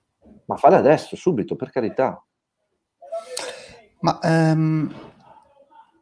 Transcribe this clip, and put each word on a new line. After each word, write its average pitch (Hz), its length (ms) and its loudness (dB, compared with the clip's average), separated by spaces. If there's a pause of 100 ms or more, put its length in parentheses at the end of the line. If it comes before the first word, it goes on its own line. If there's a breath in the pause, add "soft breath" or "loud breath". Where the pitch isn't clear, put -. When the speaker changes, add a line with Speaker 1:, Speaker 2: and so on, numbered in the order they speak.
(460)
Speaker 1:
Ma 101 100 -6
falla 165 220 6
adesso, 131 360 2
subito, 110 400 -2
per 123 160 -8
carità. 113 500 -4 (1800 loud breath)
Speaker 2:
Ma, 165 200 -2
ehm, 160 720 0 (1080 loud breath)